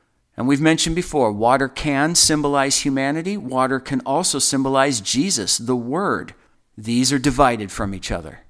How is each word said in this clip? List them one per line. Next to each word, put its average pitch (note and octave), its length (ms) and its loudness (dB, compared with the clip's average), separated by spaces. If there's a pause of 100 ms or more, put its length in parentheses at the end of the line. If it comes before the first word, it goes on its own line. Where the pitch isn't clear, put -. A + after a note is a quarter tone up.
(360)
And B2 120 -2
we've C#3 120 2
mentioned D#3+ 360 2
before, C#3+ 340 0
water B2 380 2
can D3 460 -2
symbolize C#3+ 640 2
humanity. D3 580 -2
Water C3 420 -2
can B2+ 280 -4
also D3 320 0
symbolize C3+ 640 2
Jesus, A#2+ 560 0
the B2+ 180 -2
Word. B2 560 -4 (460)
These A#2+ 340 0
are C#3+ 60 2
divided B2 520 2
from G2 240 -6
each F#2 160 -10
other. E2+ 400 -8